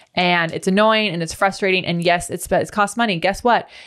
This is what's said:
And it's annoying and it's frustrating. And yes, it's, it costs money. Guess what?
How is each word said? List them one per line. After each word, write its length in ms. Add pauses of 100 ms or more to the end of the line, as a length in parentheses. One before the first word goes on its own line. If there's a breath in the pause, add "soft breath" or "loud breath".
(140 loud breath)
And 380
it's 160
annoying 420
and 120
it's 100
frustrating. 540
And 160
yes, 280
it's, 200
it 220
costs 240
money. 220
Guess 260
what? 240 (180 loud breath)